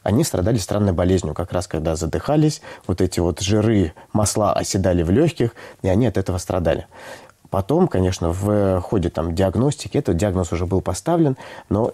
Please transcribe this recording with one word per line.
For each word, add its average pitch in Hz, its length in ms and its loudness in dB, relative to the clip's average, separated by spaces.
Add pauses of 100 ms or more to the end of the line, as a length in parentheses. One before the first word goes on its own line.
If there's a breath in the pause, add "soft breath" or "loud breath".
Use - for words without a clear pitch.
они 127 220 2
страдали 104 340 0
странной 101 340 0
болезнью. 87 400 2
Как 85 200 -6
раз 87 140 -4
когда 80 300 -2
задыхались, 139 640 0 (260 loud breath)
вот 92 140 -2
эти 92 200 0
вот 85 200 0
жиры, 104 540 2 (180 loud breath)
масла 104 400 0
оседали 92 500 0
в 80 80 0
легких, 127 440 2 (260 loud breath)
и 95 80 -2
они 101 180 2
от 107 120 -2
этого 92 180 -2
страдали. 87 500 -2 (680 loud breath)
Потом, 147 320 2
конечно, 92 460 0
в 98 480 0
ходе 87 300 -2
там 82 220 -2
диагностики 95 640 0
этот 104 200 0
диагноз 90 360 0
уже 87 140 -2
был 92 140 0
поставлен, 143 560 0 (320 loud breath)
но 107 260 0